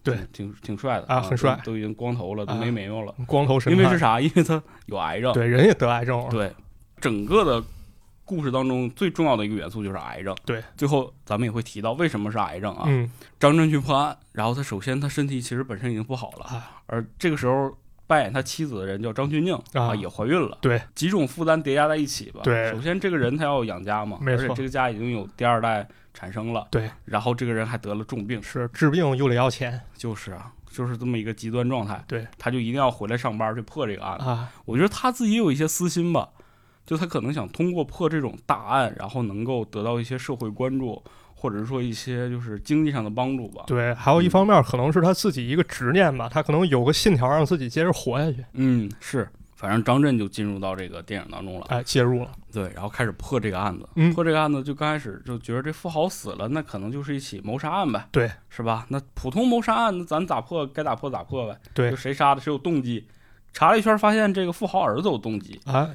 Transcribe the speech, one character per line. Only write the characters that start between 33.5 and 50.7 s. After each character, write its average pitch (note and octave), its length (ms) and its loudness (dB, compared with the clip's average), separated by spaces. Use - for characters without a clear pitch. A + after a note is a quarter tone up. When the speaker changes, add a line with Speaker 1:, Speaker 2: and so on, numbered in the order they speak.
Speaker 2:
去 A#2 80 -8
破 C3+ 240 -6
这 G#2 100 -4
个 F#2 80 -10
案 F#2+ 140 -6
子。 - 60 -6
Speaker 1:
啊。 A#2+ 280 -4
Speaker 2:
我 A2+ 120 -2
觉 C#3+ 60 4
得 G3+ 60 6
他 B3+ 220 -2
自 A#3+ 160 0
己 G#3 80 4
有 A3 160 4
一 C3 40 4
些 D#3 140 0
私 F3+ 200 0
心 E3+ 240 0
吧， D3 160 0
就 D#3+ 120 -4
他 E3+ 100 -2
可 E3 140 -2
能 B2 120 -2
想 A2 160 -4
通 F3 240 0
过 E3+ 120 0
破 C#3 240 -2
这 D#3 120 0
种 B2+ 240 -4
大 G#2+ 260 -2
案， B2 280 2
然 G2 100 -8
后 B2 140 -4
能 G#2 220 -4
够 B2 200 -2
得 G#2 200 -6
到 A#2+ 160 -2
一 A#2 40 -4
些 B2+ 140 -6
社 C3 160 -6
会 A#2+ 160 -6
关 B2+ 260 -2
注， B2 260 -4
或 - 120 -4
者 G#2 160 -4
说 C3 160 -4
一 B2 120 -2
些 B2 360 -6
就 B2 120 -4
是 A2 200 -8
经 D3+ 240 2
济 D3+ 60 2
上 C3+ 140 -2
的 G#2+ 40 -4
帮 B2+ 280 -2
助 A#2+ 120 -6
吧。 - 180 -16
Speaker 1:
对， A#2+ 280 0
还 A#2+ 180 2
有 E3+ 80 8
一 F3+ 80 6
方 F#3 180 6
面 G3+ 180 10
可 - 120 -2
能 C3 160 2
是 F3 80 4
他 F3+ 140 6
自 G3+ 160 0
己 B2+ 160 -2
一 B2+ 80 -2
个 E3+ 100 6
执 B2+ 280 -2
念 D3 240 6
吧， A#2 100 -4
Speaker 2:
嗯。 A#2 40 -6
Speaker 1:
他 D#3 120 2
可 D3+ 100 0
能 E3+ 140 4
有 C3+ 180 4
个 C#3 80 4
信 F#3+ 220 6
条 B2+ 140 4
让 D3+ 180 4
自 F3+ 100 2
己 C3 120 -2
接 D#3 160 0
着 F3+ 80 4
活 B2 260 0
下 D#3 140 2
去。 B2 120 -8
Speaker 2:
嗯， B2 440 2
是。 A#2 300 -4
反 G2 160 -6
正 A2 140 4
张 B2 160 4
震 C#3 180 4
就 G#2 80 -2
进 G2 160 -6
入 G2+ 160 -2
到 F#2+ 160 -4